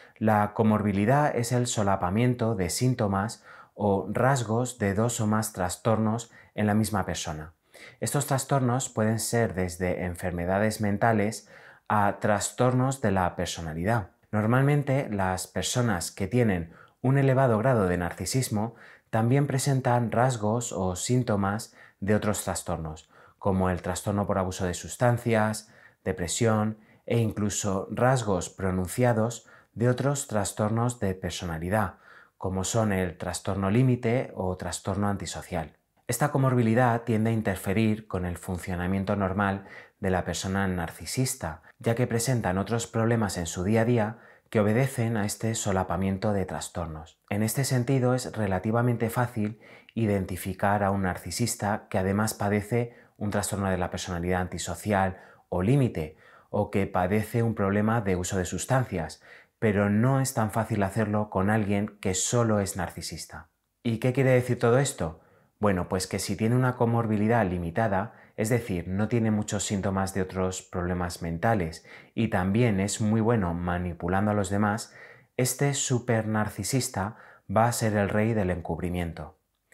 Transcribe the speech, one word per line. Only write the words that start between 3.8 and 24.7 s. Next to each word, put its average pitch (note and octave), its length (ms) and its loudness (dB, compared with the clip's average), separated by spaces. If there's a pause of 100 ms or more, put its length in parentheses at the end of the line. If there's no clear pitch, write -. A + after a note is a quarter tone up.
rasgos A#2+ 640 2
de G2 160 2
dos A#2 260 0
o G#2+ 60 2
más A2 260 2
trastornos G#2+ 800 0 (240)
en G#2+ 140 2
la G#2 60 4
misma G#2 300 2
persona. D#2+ 500 -6 (440)
Estos C3 280 -2
trastornos C3 600 0
pueden A2 300 0
ser A2 360 0
desde F2+ 500 -2
enfermedades F#2 760 -2
mentales G#2+ 680 0 (400)
a G2+ 320 2
trastornos B2+ 800 0
de A2 100 2
la F#2 240 2
personalidad. F2 760 -4 (200)
Normalmente, C3+ 800 2
las F#2 380 -2
personas G#2 640 -2
que F#2+ 160 -4
tienen G2 440 2 (300)
un C3 140 4
elevado C3 420 4
grado A2 300 4
de F2+ 80 2
narcisismo G#2 800 -2 (340)
también A#2+ 380 2
presentan B2+ 680 0
rasgos A#2 600 0
o F#3 240 -2
síntomas G#2+ 800 0 (260)
de G2+ 140 2
otros G#2 300 0
trastornos, D#2+ 640 -6 (280)
como F#2 320 2
el F2 120 -2
trastorno G2 440 -2
por G2 120 0
abuso F#2 280 -2
de F2+ 80 -2